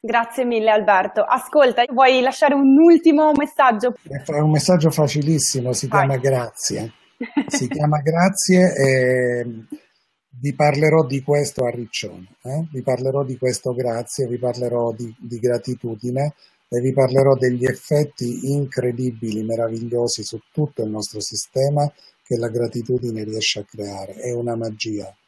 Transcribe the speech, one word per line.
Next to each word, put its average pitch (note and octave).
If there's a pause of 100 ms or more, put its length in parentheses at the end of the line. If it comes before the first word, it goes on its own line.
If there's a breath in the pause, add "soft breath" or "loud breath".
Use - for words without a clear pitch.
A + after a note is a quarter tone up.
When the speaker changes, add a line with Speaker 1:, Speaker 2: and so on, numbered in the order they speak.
Speaker 1:
Grazie A#3
mille A3
Alberto. G3+
Ascolta, B3
vuoi B3+
lasciare C4+
un C4+
ultimo D#4+
messaggio? B3
Speaker 2:
È C#3
fa-, D3+
un D3+
messaggio D#3
facilissimo, C#3+
si B2+
Speaker 1:
Vai. -
Speaker 2:
chiama C3+
grazie. B2 (280)
Speaker 1:
<laughs> -
Speaker 2:
Si F3
chiama D3
grazie F3+
e B2+ (960 loud breath)
vi C#3
parlerò D3+
di C3+
questo C#3+
a A#2+
Riccione, G#2 (160)
eh? C#3+
Vi C3
parlerò C3
di B2+
questo B2+
grazie, A#2+
vi A#2
parlerò A#2+
di, A2+
di A#2+
gratitudine B2 (340)
e A#2+
vi C3
parlerò C3+
degli B2+
effetti C3
incredibili, B2
meravigliosi A#2
su A2 (100)
tutto C#3+
il A2
nostro G#2+
sistema C#3+ (300 soft breath)
che B2
la A#2
gratitudine A#2
riesce G#2+
a G2+
creare. G2
È A#2+
una A#2+
magia G#2+ (140)